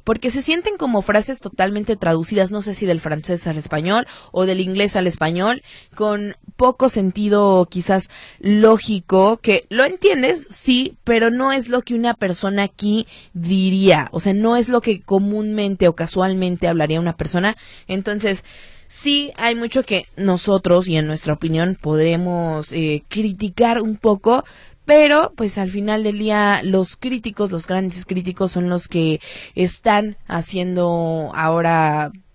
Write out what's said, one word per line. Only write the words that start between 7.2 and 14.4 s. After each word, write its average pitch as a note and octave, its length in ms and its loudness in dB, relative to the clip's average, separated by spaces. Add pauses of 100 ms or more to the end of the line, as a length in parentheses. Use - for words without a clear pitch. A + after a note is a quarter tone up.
quizás F#3 400 -2 (300)
lógico, G#3 1000 4
que G3 320 0
lo A#3 140 2
entiendes, F4 680 0
sí, B3+ 520 0
pero A#3 280 2
no C4 200 0
es B3+ 180 -4
lo B3 120 0
que B3 140 -6
una A#3 180 0
persona G3 500 -2
aquí G#3 440 -2 (260)
diría, F#3 760 2
o - 80 -4
sea, G3 140 0
no A3+ 220 2